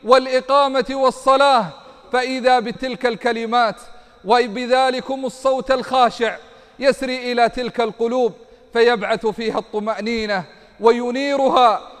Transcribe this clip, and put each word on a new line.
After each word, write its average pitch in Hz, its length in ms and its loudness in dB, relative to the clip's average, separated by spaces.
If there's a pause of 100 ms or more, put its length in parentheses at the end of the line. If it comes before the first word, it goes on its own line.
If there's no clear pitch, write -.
والإقامة 262 880 2
والصلاة، 269 720 2 (460)
فإذا 254 480 2
بتلك 240 460 -6
الكلمات: 226 720 -2 (500)
"وبذلكم 254 1000 0
الصوت 262 460 -2
الخاشع"، 240 640 0 (440)
يسري 254 520 -2
إلى 240 180 2
تلك 240 320 -6
القلوب 226 520 0 (400)
فيبعث 226 520 2
فيها 220 340 -4
الطمأنينة 208 840 -4 (360)
وينيرها 247 1000 2 (180)